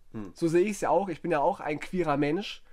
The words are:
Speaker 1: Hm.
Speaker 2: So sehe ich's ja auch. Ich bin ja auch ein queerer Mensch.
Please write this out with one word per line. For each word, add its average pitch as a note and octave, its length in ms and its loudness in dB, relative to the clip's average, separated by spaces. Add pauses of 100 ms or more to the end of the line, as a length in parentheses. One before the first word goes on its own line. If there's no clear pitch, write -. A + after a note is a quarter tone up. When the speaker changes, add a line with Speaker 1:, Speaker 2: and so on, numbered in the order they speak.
(120)
Speaker 1:
Hm. G#2 220 -10
Speaker 2:
So E3 140 -2
sehe E3+ 160 6
ich's G#3 160 -4
ja B2 100 0
auch. F3 180 4
Ich E3 140 -8
bin E3+ 80 -2
ja D#3 100 2
auch F3 200 0
ein D3 200 -6
queerer D#3+ 360 0
Mensch. D3+ 460 -2 (100)